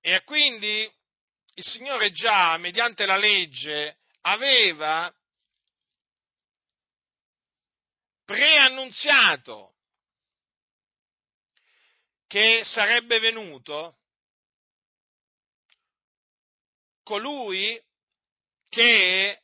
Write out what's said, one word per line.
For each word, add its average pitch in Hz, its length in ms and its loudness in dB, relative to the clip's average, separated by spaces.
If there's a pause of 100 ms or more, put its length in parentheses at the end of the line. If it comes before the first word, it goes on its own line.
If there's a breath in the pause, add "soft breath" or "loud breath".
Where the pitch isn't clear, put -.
E 185 240 0
quindi 220 640 -2 (640)
il - 100 -14
Signore 233 460 -4
già, 180 480 2
mediante 202 480 -4
la 190 100 2
legge, 151 840 -2 (220)
aveva 175 920 0 (3000)
preannunziato 262 1500 0 (2500)
che 220 380 2
sarebbe 233 540 0
venuto 170 840 -8 (3000)
colui 214 800 -6 (880)
che 196 760 2